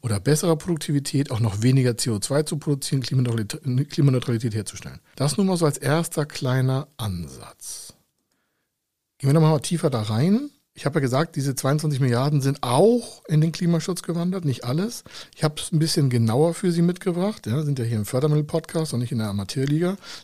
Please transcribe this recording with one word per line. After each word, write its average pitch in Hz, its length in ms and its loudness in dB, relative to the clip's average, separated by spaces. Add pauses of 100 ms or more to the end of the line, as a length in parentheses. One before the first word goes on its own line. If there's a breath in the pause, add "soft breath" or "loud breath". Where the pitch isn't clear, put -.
oder 104 180 -2
besserer 151 360 2
Produktivität 143 760 -2
auch 113 100 -2
noch 107 220 0
weniger 127 360 4
C - 120 -2
O 104 100 0
zwei 139 240 0
zu 151 140 -4
produzieren, 139 440 -2
Klimaneutralität, 127 880 -2
Klimaneutralität 123 640 0
herzustellen. - 440 -10 (160 soft breath)
Das 147 220 0
nur 196 80 2
mal 185 120 2
so 170 80 2
als 147 120 2
erster 151 480 0
kleiner 131 640 0 (100)
Ansatz. - 960 -10 (1200)
Gehen 135 120 0
wir 139 40 4
nochmal 156 260 6
tiefer 165 300 -2
da 123 120 -2
rein. 165 480 2 (240)
Ich - 120 -10
habe 147 100 0
ja 156 60 2
gesagt, 135 340 0
diese 139 200 -2
zweiundzwanzig 147 440 0
Milliarden 135 420 2
sind 135 220 -2
auch 196 640 4
in 151 160 4
den 160 100 2
Klimaschutz 170 500 -2
gewandert, 175 440 -4
nicht 131 180 -2
alles. 170 400 -4 (320 loud breath)
Ich - 80 -4
habe 151 180 0
es - 100 -8
ein 170 60 2
bisschen 151 320 2
genauer 123 460 2
für 180 160 0
Sie 170 100 2
mitgebracht. 180 640 -2
Ja, 123 160 0
sind 143 160 -2
ja 120 80 -2
hier 117 120 -2
im 104 80 -2
Fördermittel-Podcast 151 880 0
und 120 80 -2
nicht 120 100 -4
in 123 60 -2
der 110 100 -2
Amateurliga. 143 680 -2 (260 loud breath)